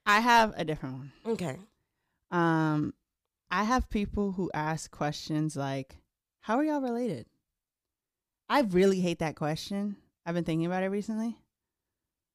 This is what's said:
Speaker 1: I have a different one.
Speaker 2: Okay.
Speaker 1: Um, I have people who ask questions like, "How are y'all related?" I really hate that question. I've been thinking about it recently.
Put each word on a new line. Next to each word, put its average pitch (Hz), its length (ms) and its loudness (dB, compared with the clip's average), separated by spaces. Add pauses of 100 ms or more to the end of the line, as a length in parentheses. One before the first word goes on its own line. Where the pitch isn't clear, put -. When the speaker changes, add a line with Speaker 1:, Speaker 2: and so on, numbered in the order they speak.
Speaker 1:
I 208 160 6
have 233 360 6
a 175 60 -2
different 147 360 -4
one. 135 120 -12 (140)
Speaker 2:
Okay. 180 320 -4 (720)
Speaker 1:
Um, 160 640 2 (580)
I 196 140 0
have 247 240 0
people 202 420 -2
who 180 220 -4
ask 156 380 -4
questions 151 640 -2
like, 135 420 -6 (440)
"How 220 160 -2
are 294 60 2
y'all 302 180 0
related?" 233 460 -4 (1200)
I 269 120 4
really 190 380 4
hate 175 200 0
that 156 180 -2
question. 196 580 -4 (300)
I've 170 100 -4
been 175 80 0
thinking 165 220 0
about 185 180 -2
it 190 40 0
recently. 214 500 -4 (960)